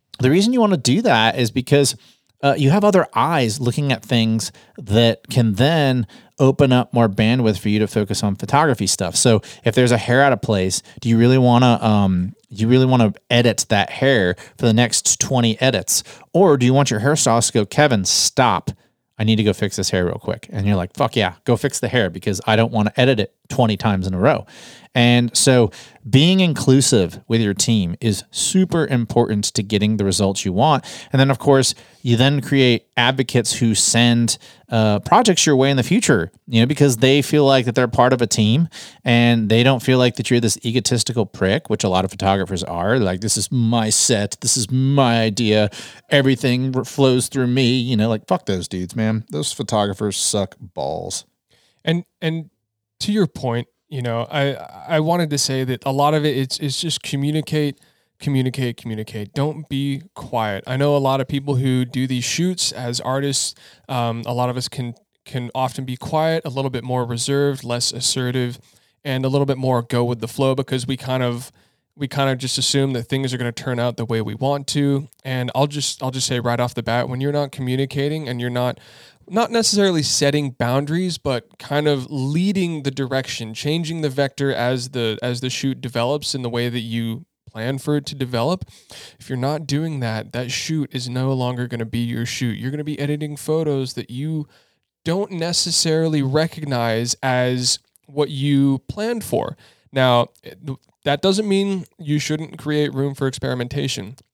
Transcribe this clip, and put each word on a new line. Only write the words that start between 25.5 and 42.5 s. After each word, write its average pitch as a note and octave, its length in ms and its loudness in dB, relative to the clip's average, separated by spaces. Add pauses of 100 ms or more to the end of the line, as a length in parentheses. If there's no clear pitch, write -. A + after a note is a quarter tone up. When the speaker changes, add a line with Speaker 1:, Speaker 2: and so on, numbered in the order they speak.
Speaker 1:
being E3 300 6
inclusive C3 880 2
with A#2 140 2
your G#2 120 2
team F#2 460 0
is G#2+ 320 -2
super F3 560 0
important A#2 560 0
to - 180 -4
getting G#2+ 360 0
the G2+ 80 0
results G2 400 0
you F#2 80 -2
want. D3+ 320 2 (260)
And C3+ 80 2
then, C3+ 100 6
of B2+ 80 0
course, C3+ 380 4 (260)
you A#2+ 140 2
then C3+ 240 4
create B2+ 560 2
advocates B2 600 0
who A2+ 200 2
send, A#2 640 2 (320)
uh, G#2+ 300 2
projects G#3+ 460 4
your D3 120 4
way C3 120 4
in C#3 60 2
the B2+ 80 0
future, C3+ 480 2 (160)
you A#2 140 2
know, A#2+ 40 6
because C#3+ 320 2
they C3+ 240 4
feel D3 240 4
like C3+ 200 4
that A#2+ 100 0
they're B2+ 140 2
part B2+ 240 4
of A#2+ 80 0
a A#2 60 0
team A#2 420 2 (340)
and A#2 460 4
they A2+ 140 4
don't B2+ 200 2
feel C3 140 4
like B2 180 4
that - 160 -2
you're A#2+ 80 4
this A2+ 240 0
egotistical A#2 640 -2
prick, G2+ 440 -2
which G#2+ 140 -2
a G#2 60 2
lot F#2 160 2
of F#2 60 -4
photographers G2 520 0